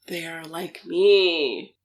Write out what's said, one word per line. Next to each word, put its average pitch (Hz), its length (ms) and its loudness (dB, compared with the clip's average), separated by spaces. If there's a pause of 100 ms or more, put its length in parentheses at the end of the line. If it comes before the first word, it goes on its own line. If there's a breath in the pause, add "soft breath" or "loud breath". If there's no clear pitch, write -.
they 175 200 -10
are 165 180 -14
like 165 400 -12
me. 170 1000 2